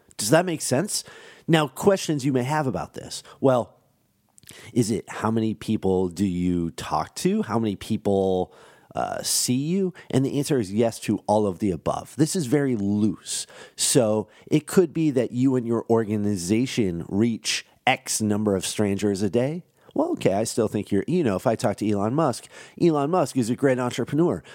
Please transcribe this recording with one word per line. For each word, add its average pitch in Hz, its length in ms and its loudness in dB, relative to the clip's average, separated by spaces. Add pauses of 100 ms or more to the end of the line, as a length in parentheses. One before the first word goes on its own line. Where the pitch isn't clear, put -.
(160)
Does 104 140 -4
that 170 160 4
make 165 140 -4
sense? - 440 -2 (420)
Now, 160 220 4
questions 170 560 0
you 143 80 0
may 127 100 2
have 151 240 -2
about 92 280 -4
this. - 280 -14 (180)
Well, 127 360 2 (960)
is 113 180 2
it 98 180 -2
how - 220 -2
many 110 240 0
people 95 540 0
do 90 180 -2
you 87 460 0
talk - 440 -6
to? 202 260 0
How 110 160 -2
many 107 180 -2
people, 95 760 -2 (420)
uh, - 280 -4
see - 320 -2
you? 175 380 -2 (180)
And 135 140 2
the 131 140 -2
answer 143 200 0
is 95 140 -2
yes 117 280 0
to 104 260 -2
all 107 200 2
of 90 120 -4
the 104 120 0
above. - 460 -4
This 151 180 2
is 165 120 -2
very 139 280 0
loose. 104 720 -2 (300)
So 107 520 2 (180)
it - 200 0
could 170 260 4
be 160 180 2
that 120 200 2
you 127 240 2
and 120 120 0
your 117 220 0
organization 104 1200 0
reach 110 580 0 (200)
X - 340 -2
number 104 360 2
of 87 100 -2
strangers 101 560 0
a 101 80 0
day. 139 340 -2 (340)
Well, 330 140 0
okay, 95 220 2
I 110 100 0
still 107 240 0
think 104 240 -4
you're, 98 160 4
you 170 160 2
know, 101 100 2
if 92 100 -2
I 113 120 2
talk 104 220 -2
to 107 120 0
Elon 104 240 0
Musk, 147 320 0 (340)
Elon 151 300 2
Musk 170 260 0
is 120 140 2
a 123 60 -2
great 131 240 2
entrepreneur 127 640 0 (100)